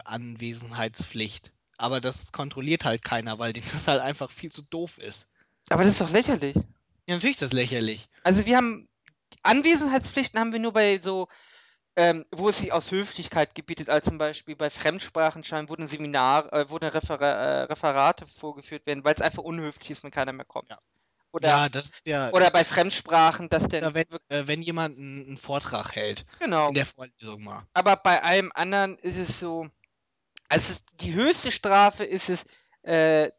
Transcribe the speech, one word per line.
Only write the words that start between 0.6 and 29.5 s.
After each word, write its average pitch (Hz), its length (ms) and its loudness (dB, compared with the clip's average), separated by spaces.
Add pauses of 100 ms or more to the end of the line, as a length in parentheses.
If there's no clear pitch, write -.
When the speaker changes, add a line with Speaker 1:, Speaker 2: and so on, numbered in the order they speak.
Speaker 1:
Aber 127 220 -2
das 123 320 -6
kontrolliert 143 540 -4
halt 117 180 0
keiner, 113 360 -4
weil 117 140 -4
denen 117 180 -12
das 147 160 -8
halt 139 140 4
einfach 135 300 -6
viel - 200 -16
zu - 100 -16
doof 165 380 -10
ist. - 280 -14 (440)
Speaker 2:
Aber 170 120 4
das 202 100 8
ist - 80 0
doch 160 100 -2
lächerlich. 190 440 0
Speaker 1:
Ja, - 600 -6
natürlich 233 220 0
ist - 40 -8
das 127 120 -4
lächerlich. 120 540 -2 (160)
Speaker 2:
Also 190 220 4
wir 240 120 6
haben, 233 300 0 (560)
Anwesenheitspflichten 269 960 2
haben 226 140 0
wir 226 60 -2
nur 226 140 -2
bei 202 260 4
so, 185 280 -4 (720)
ähm, 170 340 4
wo 185 180 0
es 196 100 2
sich - 140 -4
aus 160 180 -2
Höflichkeit 190 640 -2
gebietet, 160 340 -10
als 151 160 2
zum 170 140 -2
Beispiel 151 360 -6
bei 147 140 -2
Fremdsprachenschein, 156 1000 -2
wo 160 60 -10
ein 160 120 -8
Seminar, 143 680 0
äh, 143 160 0
wo 156 80 -8
eine 160 160 -4
Refera-, 139 680 -2
äh, - 20 -2
Referate 143 640 0
vorgeführt 147 600 -14
werden, 139 180 -4
weil's 151 160 2
einfach 160 220 -2
unhöflich 156 480 -10
ist, - 120 -14
wenn - 80 -16
keiner 131 220 -4
mehr 131 120 -16
kommt. - 260 -12
Speaker 1:
Ja. 107 80 -20 (540)
Speaker 2:
Oder, 156 160 0
Speaker 1:
Ja, 143 200 4
das 135 180 -6
ist - 180 -20
ja 139 260 -2
Speaker 2:
oder 180 200 6
bei 170 140 6
Fremdsprachen, 165 840 2
dass 156 180 2
dann 160 220 -2
Speaker 1:
Oder 147 60 -4
wenn, 160 120 0
Speaker 2:
wirk- 170 220 -14
Speaker 1:
äh, 143 180 -4
wenn 151 140 -2
jemand 165 360 -4
'n, 139 360 -14
'n 127 40 -14
Vortrag - 580 -6
hält 107 300 -6 (140)
Speaker 2:
Genau. 165 300 0
Speaker 1:
in 143 60 -2
der 139 100 0
Vorlesung 110 580 -16
mal. 101 300 -14
Speaker 2:
Aber 190 240 4
bei 175 260 4
allem 185 320 2
anderen 190 440 -2
ist 175 180 -8
es 180 220 -6
so, 165 300 -8 (800)